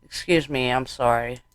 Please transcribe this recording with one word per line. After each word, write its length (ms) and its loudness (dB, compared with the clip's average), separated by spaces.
Excuse 460 0
me, 220 0
I'm 140 0
sorry. 540 0